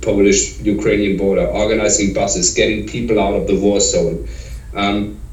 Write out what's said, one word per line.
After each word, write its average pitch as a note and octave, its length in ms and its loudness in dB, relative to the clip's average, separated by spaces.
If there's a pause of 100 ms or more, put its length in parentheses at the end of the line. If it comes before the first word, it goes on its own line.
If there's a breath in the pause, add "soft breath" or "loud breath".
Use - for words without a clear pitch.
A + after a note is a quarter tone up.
Polish-Ukrainian G2+ 1120 2
border, F#2 300 2
organizing G#2 680 0
buses, G2+ 400 0
getting G#2+ 320 0
people A#2 320 -2
out G#2 160 2
of F#2 140 -2
the G2 100 2
war G2+ 220 2
zone. - 480 0 (440 loud breath)
Um, G2+ 460 -2 (140)